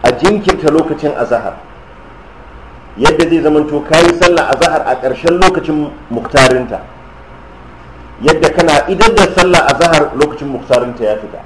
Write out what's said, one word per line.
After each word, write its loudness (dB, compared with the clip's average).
A 2
jinkirta 0
lokacin -2
azhar. -4
Yadda 2
zai 2
zamanto 2
kayi 2
sallar 2
azhar 0
a -2
ƙarshen -2
lokacin 0
muktarinta. 0
Yadda 0
kana 2
idar 2
da 4
sallar 2
azhar 0
lokacin -2
muktarinta -2
ya 0
fita. -14